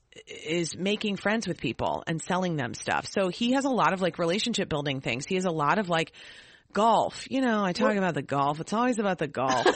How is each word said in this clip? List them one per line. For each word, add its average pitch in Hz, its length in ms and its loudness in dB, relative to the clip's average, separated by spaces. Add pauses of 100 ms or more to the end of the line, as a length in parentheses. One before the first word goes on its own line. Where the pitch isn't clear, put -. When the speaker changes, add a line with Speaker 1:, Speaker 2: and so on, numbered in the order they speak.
(460)
Speaker 1:
is 160 320 -4
making 202 400 -2
friends 214 280 0
with 170 140 -4
people 110 480 -2
and 160 140 -4
selling 180 340 -2
them 120 180 -4
stuff. - 380 -2
So 196 160 0
he 240 240 0
has 269 140 2
a 277 40 2
lot 175 220 4
of, 185 100 -2
like, 175 160 -2
relationship 180 520 0
building 143 320 -2
things. 127 260 -4
He 185 80 -2
has 185 100 0
a 180 60 0
lot 156 260 2
of, 190 120 -2
like, 165 240 0 (580)
golf. 202 580 4
You 262 120 0
know, 214 240 2
I 180 80 0
talk 226 160 2
Speaker 2:
Well 208 80 2
Speaker 1:
about 185 160 2
the 143 80 -2
golf. 143 400 0
It's - 100 -8
always 233 260 2
about 196 200 0
the 156 100 -2
golf. 131 480 2